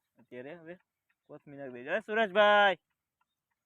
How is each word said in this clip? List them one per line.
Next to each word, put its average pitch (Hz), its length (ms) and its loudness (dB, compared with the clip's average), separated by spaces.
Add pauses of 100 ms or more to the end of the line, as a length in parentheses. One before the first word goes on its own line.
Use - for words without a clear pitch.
(180)
અત્યારે 127 360 -18
હવે 170 200 -20 (560)
કોથમી 147 280 -20
નાખી 135 160 -16
દઈએ. 123 100 -16
જય 185 180 -6
સુરેશભાઈ, 208 760 2 (880)